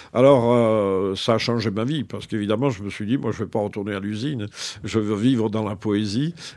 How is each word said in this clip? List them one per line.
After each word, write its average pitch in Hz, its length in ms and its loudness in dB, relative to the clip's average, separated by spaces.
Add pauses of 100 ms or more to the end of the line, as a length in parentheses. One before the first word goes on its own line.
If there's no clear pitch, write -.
(120)
Alors, 120 420 6
euh, 101 600 2
ça 113 200 0
a - 20 2
changé 117 320 -2
ma 107 160 -4
vie, 143 180 -4
parce - 220 -12
qu'évidemment, 110 460 -2
je 98 100 -8
me 101 80 -8
suis 104 160 -8
dit, « 120 140 0
Moi, 117 120 -4
je 101 120 -6
vais 92 60 -8
pas 117 100 -2
retourner 104 340 -4
à 98 60 -4
l'usine, 107 480 -6 (360)
je 107 140 -2
veux 107 180 0
vivre 110 360 2
dans 110 120 -2
la 104 120 -4
poésie », 107 580 0 (240)